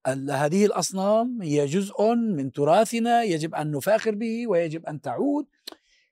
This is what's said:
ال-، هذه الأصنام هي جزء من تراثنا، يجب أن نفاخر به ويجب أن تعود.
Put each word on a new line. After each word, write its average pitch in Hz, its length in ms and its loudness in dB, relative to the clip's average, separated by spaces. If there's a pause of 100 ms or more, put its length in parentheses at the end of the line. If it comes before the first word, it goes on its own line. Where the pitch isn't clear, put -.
ال-، 139 220 -2
هذه 151 360 2
الأصنام 208 760 0
هي 147 240 2
جزء 202 480 0
من 190 380 -2
تراثنا، 226 720 2
يجب 170 320 -2
أن 151 160 -4
نفاخر 208 440 0
به 226 320 -4
ويجب 170 400 0
أن 151 140 -8
تعود. 262 460 -2 (640)